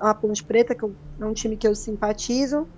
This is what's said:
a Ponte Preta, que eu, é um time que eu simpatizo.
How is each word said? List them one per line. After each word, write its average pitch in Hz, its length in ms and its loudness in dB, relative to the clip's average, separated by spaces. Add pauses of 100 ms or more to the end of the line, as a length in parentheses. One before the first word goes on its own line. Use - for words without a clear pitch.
a 214 120 4
Ponte 214 300 0
Preta, 233 320 4
que 233 80 -6
eu, 208 100 -4 (260)
é 220 60 -8
um 214 80 -2
time 220 240 -2
que 214 100 -2
eu 208 80 4
simpatizo. 240 920 -2 (100)